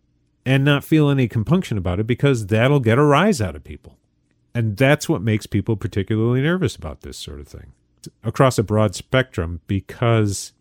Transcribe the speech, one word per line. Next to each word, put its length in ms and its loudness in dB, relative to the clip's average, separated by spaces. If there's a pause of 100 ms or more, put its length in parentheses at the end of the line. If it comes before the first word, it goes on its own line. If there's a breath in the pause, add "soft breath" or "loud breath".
(440)
and 220 2
not 180 2
feel 240 2
any 200 2
compunction 500 0
about 220 -2
it 80 -2
because 400 0
that'll 320 2
get 180 2
a 60 4
rise 360 4
out 160 -4
of 80 -18
people. 340 -20 (580)
And 200 -2
that's 320 2
what 140 -2
makes 240 -2
people 320 -2
particularly 640 -2
nervous 340 -2
about 260 -14
this 160 -16
sort 220 -14
of 80 -18
thing 260 -20 (500)
across 340 2
a 60 2
broad 320 0
spectrum, 720 -4
because 920 -2